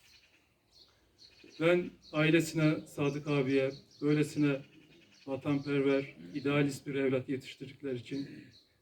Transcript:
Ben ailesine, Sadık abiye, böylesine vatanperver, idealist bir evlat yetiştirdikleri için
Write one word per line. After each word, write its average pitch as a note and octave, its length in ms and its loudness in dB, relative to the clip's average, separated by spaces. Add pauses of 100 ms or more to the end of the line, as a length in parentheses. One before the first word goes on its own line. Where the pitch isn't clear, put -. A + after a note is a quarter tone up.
(1600)
Ben F3 320 2 (200)
ailesine, D#3+ 640 4 (120)
Sadık D3 400 -2
abiye, C3+ 440 2 (300)
böylesine D3 540 2 (720)
vatanperver, C#3 880 0 (180)
idealist C#3+ 540 0
bir C#3 80 -6
evlat C3 340 0
yetiştirdikleri C3 680 -8
için C#3 300 -8 (540)